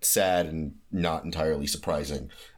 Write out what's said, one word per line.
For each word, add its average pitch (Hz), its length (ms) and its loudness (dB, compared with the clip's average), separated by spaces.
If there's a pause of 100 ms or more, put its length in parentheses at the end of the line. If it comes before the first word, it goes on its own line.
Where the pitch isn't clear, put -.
sad 90 460 4
and 78 300 -4 (140)
not 85 320 0
entirely 78 440 0
surprising. 71 640 -4 (280)